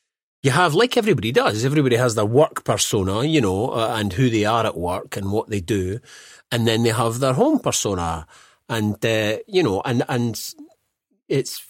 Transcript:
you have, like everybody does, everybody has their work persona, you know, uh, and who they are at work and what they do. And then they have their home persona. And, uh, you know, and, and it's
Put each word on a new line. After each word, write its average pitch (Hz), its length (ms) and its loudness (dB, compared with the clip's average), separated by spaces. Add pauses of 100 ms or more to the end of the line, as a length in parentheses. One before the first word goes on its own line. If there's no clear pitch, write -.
(440)
you 135 60 2
have, 160 240 2
like 233 240 2
everybody 113 340 2
does, 120 320 0
everybody 135 340 2
has 120 180 0
their 110 100 2
work 127 380 2
persona, 101 600 0
you 156 160 2
know, 98 280 0
uh, 113 260 -2
and 104 160 -2
who 127 200 2
they 110 120 2
are 110 220 2
at 107 100 -2
work 87 400 -6
and 98 160 -6
what 110 200 -4
they 101 100 -2
do. 95 380 -4 (520)
And 113 160 0
then 113 140 2
they 117 80 4
have 113 300 0
their 131 140 2
home 262 260 2
persona. 85 680 -4 (420)
And, 107 280 -2 (100)
uh, 110 320 0 (100)
you 185 140 0
know, 101 240 0
and, 123 240 0
and 120 340 -4 (840)
it's 135 300 -4 (100)